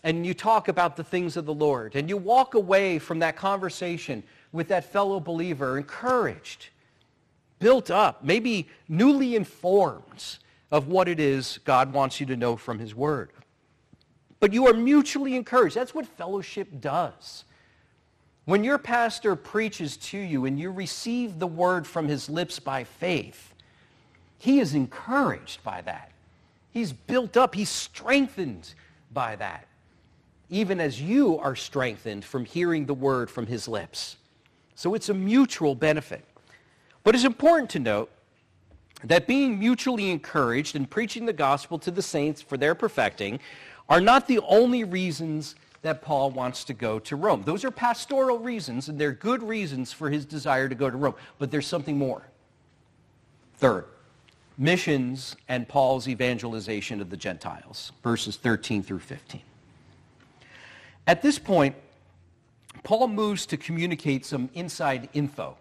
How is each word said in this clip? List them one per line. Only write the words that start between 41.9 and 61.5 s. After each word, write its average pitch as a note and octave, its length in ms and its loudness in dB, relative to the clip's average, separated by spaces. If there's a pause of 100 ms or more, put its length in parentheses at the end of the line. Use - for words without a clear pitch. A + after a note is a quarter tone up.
saints D3 400 -2
for C#3 140 -8
their D3+ 180 2
perfecting A2 640 -2 (500)
are E3 120 8
not A#3+ 260 6
the B3 120 4
only A#3+ 440 6
reasons E3 720 -4 (260)
that D#3+ 220 -4
Paul C#3 260 0
wants B2+ 360 -6
to C3 100 -8
go A2 240 -4
to C#3+ 160 -10
Rome. D#3 280 0
Those F#3+ 220 -4
are B3+ 60 -4
pastoral B3 680 0
reasons, F3+ 500 -8
and D3+ 120 -8
they're D3 140 0
good A3+ 280 -2
reasons F#3 520 -6
for D3+ 180 -4
his D3 140 -4
desire C#3 440 -2
to C3 60 -6
go C3 160 0
to B2 60 -8
Rome. C#3 180 0 (240)
But C#3+ 100 -4
there's D3 160 -2
something D3+ 320 -4
more. C3+ 240 -2 (1300)
Third, G#2+ 300 2 (720)
missions C3+ 800 -2 (100)
and B2 200 -6
Paul's C3 400 0
evangelization A2+ 960 -4
of F#2 80 -10
the F#2+ 80 -12
Gentiles, - 760 -12 (100)
verses A2+ 320 -2
thirteen G#2+ 480 -2
through F#2+ 160 -8
fifteen. - 440 -18 (1600)
At E3+ 140 4
this D4 180 2
point, D3+ 340 4 (1120)